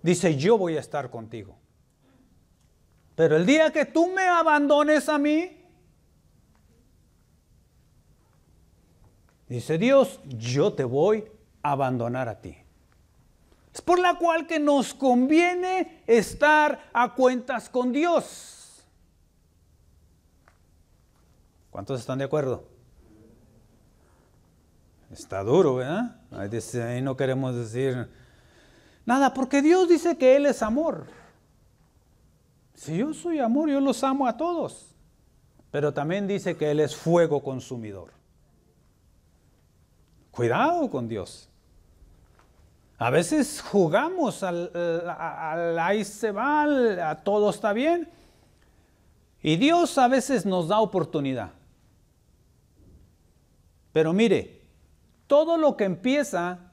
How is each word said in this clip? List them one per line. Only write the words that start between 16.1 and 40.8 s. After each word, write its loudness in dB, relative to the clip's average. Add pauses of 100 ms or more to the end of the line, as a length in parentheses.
a 0
cuentas 0
con -2
Dios. -4 (2750)
¿Cuántos -10
están -8
de -4
acuerdo? -4 (2500)
Está -10
duro, 2
¿verdad? -6
Ahí -10
dice, -8
ahí -6
no -4
queremos -2
decir -6 (960)
nada, 2
porque 0
Dios 4
dice 4
que 6
Él 4
es 0
amor. -4 (1500)
Si -8
yo -2
soy -6
amor, 0
yo 2
los 0
amo 0
a -2
todos. -6 (760)
Pero -2
también -4
dice -4
que -2
Él 0
es -2
fuego 2
consumidor. -12 (2250)
Cuidado 0